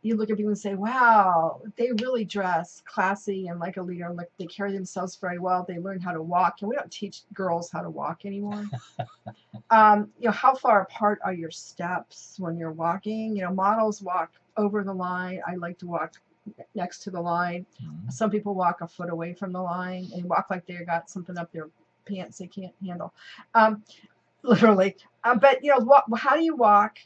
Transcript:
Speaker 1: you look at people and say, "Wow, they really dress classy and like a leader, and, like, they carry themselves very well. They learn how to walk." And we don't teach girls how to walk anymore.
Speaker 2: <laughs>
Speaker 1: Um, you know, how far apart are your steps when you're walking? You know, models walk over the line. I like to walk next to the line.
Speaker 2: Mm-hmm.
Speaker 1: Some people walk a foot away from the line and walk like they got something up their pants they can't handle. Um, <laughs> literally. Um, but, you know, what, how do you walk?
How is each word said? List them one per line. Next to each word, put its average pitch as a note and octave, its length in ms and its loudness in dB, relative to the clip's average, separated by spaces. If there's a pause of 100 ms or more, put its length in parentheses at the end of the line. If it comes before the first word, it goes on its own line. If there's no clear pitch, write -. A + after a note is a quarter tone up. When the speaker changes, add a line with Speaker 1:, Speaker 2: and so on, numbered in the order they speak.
Speaker 1:
you A3 140 0
look G#3+ 140 -2
at G#3+ 60 0
people G#3 140 -2
and G3+ 80 0
say, G3 160 -4
"Wow, G3 840 2 (160)
they B3 140 0 (100)
really B3 240 -2
dress F3+ 640 -4
classy G3 640 -4
and F3 100 -8
like - 180 -8
a F#3+ 60 -8
leader, F3 240 -10
and, F3 100 -8
like, F3 220 -12
they F3+ 80 -10
carry G3+ 260 -6
themselves F#3+ 440 -8
very F3 220 -6
well. F#3 280 0
They F3 120 -8
learn F#3 220 -8
how F3+ 120 -8
to D#3+ 100 -6
walk." F3 380 0
And G3+ 80 -6
we B3+ 80 -2
don't - 140 -8
teach - 320 -12 (120)
girls E3+ 380 -4
how E3+ 100 -8
to F3 80 -10
walk D3+ 340 -8
anymore. G#3 420 -8 (320)
Speaker 2:
<laughs> A#2 80 -6 (640)
Speaker 1:
Um, G#3+ 500 6
you A#3+ 60 -2
know, A3 60 2
how C4 220 4
far A3+ 280 4
apart G#3 420 -2
are F#3 80 -2
your E3 180 -8
steps - 880 -10
when E3+ 180 -6
you're E3 140 -8
walking? G3 640 -4
You G3 80 -4
know, F3+ 100 -4
models G#3 480 0
walk F3+ 300 -4 (260)
over G#3 280 0
the G3 100 -6
line. F3+ 500 -6
I F3 120 -8
like F3 220 -8
to F3+ 100 -14
walk E3+ 240 -6 (640)
next F3+ 280 -8
to G3 60 -10
the F#3 100 -8
line. F3 460 -4 (160)
Speaker 2:
Mm-hmm. D3+ 280 -12
Speaker 1:
Some G#3 200 -2
people G#3 240 -4
walk F3 260 0
a E3+ 60 -10
foot F3 240 -10
away E3+ 240 -6
from F#3 180 -10
the F#3 80 -6
line F3+ 540 -6
and F3+ 120 -8
walk F3 240 -2
like F3+ 160 -6
they F3 180 -14
got E3+ 260 -6
something F3+ 260 -12
up E3+ 140 -10
their D#3 180 -12 (380)
pants F#3 320 -12
they F3+ 80 -14
can't F#3 280 -14 (120)
handle. F3 260 -10 (440)
Um, A3 260 6 (320)
<laughs> - 280 -20
literally. G3 520 6 (300)
Um, A#3+ 160 4
but, C4+ 240 8
you C#4+ 80 6
know, B3+ 80 6
what, B3 240 8 (120)
how C4 200 2
do E4 80 2
you D#4+ 100 0
walk? G#3+ 520 4